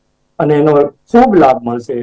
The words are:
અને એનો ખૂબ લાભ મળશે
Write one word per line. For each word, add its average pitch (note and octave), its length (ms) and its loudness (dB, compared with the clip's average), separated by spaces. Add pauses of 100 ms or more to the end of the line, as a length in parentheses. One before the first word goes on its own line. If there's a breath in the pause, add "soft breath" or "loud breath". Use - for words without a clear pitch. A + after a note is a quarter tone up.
(380)
અને D3+ 160 -2
એનો D3 280 0
ખૂબ A#3 520 0
લાભ C3 280 2
મળશે A#2+ 400 -10